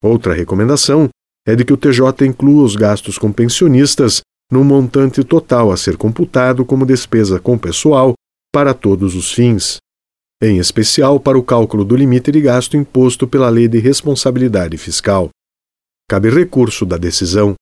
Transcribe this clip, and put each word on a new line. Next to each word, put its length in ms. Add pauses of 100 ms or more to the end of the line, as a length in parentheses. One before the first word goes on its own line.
Outra 320
recomendação 720 (380)
é 100
de 80
que 80
o 60
T 120
J 360
inclua 360
os 140
gastos 400
com 160
pensionistas 880 (320)
no 100
montante 640
total 480
a 60
ser 180
computado 720
como 180
despesa 560
com 160
pessoal 560 (400)
para 220
todos 400
os 180
fins, 460 (640)
em 160
especial 600
para 200
o 40
cálculo 420
do 120
limite 340
de 100
gasto 360
imposto 500
pela 220
Lei 180
de 120
Responsabilidade 1000
Fiscal. 540 (760)
Cabe 200
recurso 560
da 140
decisão. 640